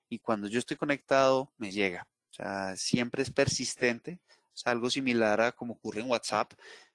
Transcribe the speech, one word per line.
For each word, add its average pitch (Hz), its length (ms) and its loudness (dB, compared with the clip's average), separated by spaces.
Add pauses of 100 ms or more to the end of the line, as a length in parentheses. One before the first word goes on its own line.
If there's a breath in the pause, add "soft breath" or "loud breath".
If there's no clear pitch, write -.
y 117 120 -8
cuando 104 280 -2
yo 113 120 -2
estoy 139 180 -4
conectado, 135 800 2
me 101 140 -8
llega. 95 360 -2 (240)
O - 20 -20
sea, 98 420 -6
siempre 123 480 -2
es 135 80 -8
persistente, 131 920 -2 (340 soft breath)
es - 120 -10
algo 120 220 0
similar 117 520 2
a 120 100 2
como 117 220 -8
ocurre 107 280 -8
en 127 80 -4
WhatsApp, 110 440 0 (420 loud breath)